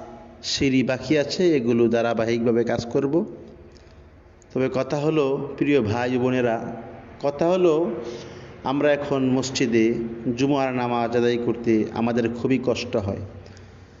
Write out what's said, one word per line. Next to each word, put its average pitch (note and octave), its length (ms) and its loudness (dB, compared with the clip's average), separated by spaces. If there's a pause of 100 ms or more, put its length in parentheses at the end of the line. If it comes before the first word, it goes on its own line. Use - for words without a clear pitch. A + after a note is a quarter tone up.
(440)
সিঁড়ি C3 400 2
বাকি B2+ 340 0
আছে, D#3 380 2
এগুলো A#2+ 320 4
ধারাবাহিকভাবে A#2 760 2
কাজ A#2 220 -2
করব। C#3+ 400 0 (1300)
তবে C3 200 0
কথা C3+ 240 -2
হলো, C#3+ 600 0
প্রিয় C#3+ 240 4
ভাই A#2+ 360 0
ও - 20 2
বোনেরা, B2 560 0 (460)
কথা C#3+ 260 0
হলো F3 440 4 (720)
আমরা C#3+ 300 2
এখন C#3 360 0
মসজিদে A#2 640 2 (440)
জুমার C3+ 360 0
নামাজ A#2+ 440 0
আদায় A#2+ 200 2
করতে A#2 560 2
আমাদের A#2 360 0
খুবই C3 360 0
কষ্ট A#2+ 300 -2
হয়। G2+ 240 -2 (800)